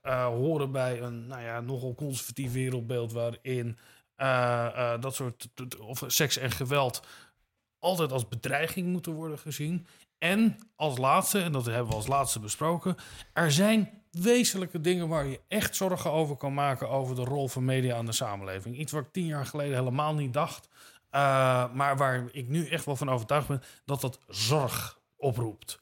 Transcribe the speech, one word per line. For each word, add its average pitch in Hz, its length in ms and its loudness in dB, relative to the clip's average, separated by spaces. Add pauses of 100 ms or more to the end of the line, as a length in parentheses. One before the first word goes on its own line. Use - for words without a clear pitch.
eh, 127 240 0
horen 135 460 0
bij 127 300 -2
een, 120 260 -8
nou 127 140 -12
ja, 117 180 -6
nogal 123 360 -6
conservatief 135 560 -6
wereldbeeld 123 600 -2
waarin, 117 680 -4 (380)
eh, 123 500 2 (280)
eh, 117 80 -4
dat 131 140 -4
soort 123 240 -6 (140)
t-, 127 160 -10
t-, 120 100 -14
of 113 280 -10
seks 123 300 2
en 123 140 -2
geweld 135 500 0 (800)
altijd 170 320 0
als 131 160 -2
bedreiging 151 600 -2
moeten 175 240 -4
worden 156 280 -8
gezien. 156 480 -4 (300)
En 202 400 4 (180)
als 147 220 0
laatste, 170 440 4
en 170 100 0
dat 131 140 2
hebben 120 220 0
we 110 80 2
als 107 120 -4
laatste 135 320 2
besproken, 160 560 0 (380)
er 165 180 4
zijn 202 500 4 (100)
wezenlijke 190 720 2
dingen 175 260 2
waar 156 180 0
je 135 220 -4
echt - 280 0
zorgen 180 360 0
over 151 240 2
kan 139 180 -4
maken 139 360 0
over 131 260 0
de 123 80 -2
rol 139 240 0
van 127 180 -2
media 127 300 2
aan 117 100 -2
de 113 60 -4
samenleving. 101 680 -4
Iets 151 140 -8
waar 151 100 -4
ik - 100 -10
tien 185 140 -2
jaar 147 200 -4
geleden 143 320 -2
helemaal 131 360 0
niet 143 200 -2
dacht, 156 340 -2 (420)
eh, 131 640 4
maar 139 240 2
waar 131 340 2
ik 131 160 -8
nu 151 200 0
echt 156 180 -2
wel 143 100 -2
van 139 140 -2
overtuigd 127 380 2
ben 139 140 -2 (240)
dat 139 160 -2
dat 127 260 -4
zorg 110 720 0 (180)
oproept. 117 640 -2